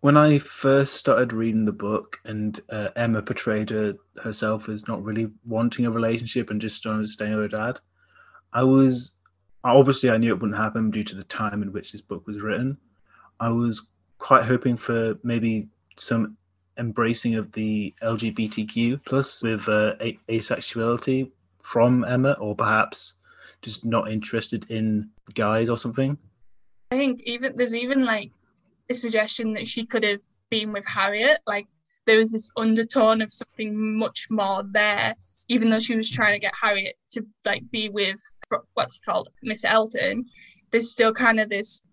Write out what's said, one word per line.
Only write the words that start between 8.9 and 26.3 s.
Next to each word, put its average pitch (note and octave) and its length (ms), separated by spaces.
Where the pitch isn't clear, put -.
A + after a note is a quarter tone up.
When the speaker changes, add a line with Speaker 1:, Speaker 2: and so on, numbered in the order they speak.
Speaker 1:
obviously C3 480
I A2+ 60
knew A#2 140
it F#2+ 80
wouldn't G#2 200
happen A2 320
due G#2+ 140
to G2 100
the F#2+ 80
time G#2 400
in G2 80
which - 200
this G#2 100
book - 260
was G#2 140
written. A#2+ 360
I A#2 100
was A#2 380
quite - 240
hoping B2 340
for A2+ 460
maybe A2+ 460
some - 400
embracing A#2 580
of G#2+ 180
the G#2+ 480
L A2+ 140
G A2 140
B G#2+ 180
T G#2+ 180
Q A#2 320
plus - 440
with, A2 280
uh, G#2+ 320
a-, A2+ 180
asexuality A#2 1000
from B2 400
Emma, C3 300
or G#2 220
perhaps - 600
just A2+ 220
not A2+ 260
interested A2 580
in A2 400
guys A2 340
or A#2 120
something. C3+ 360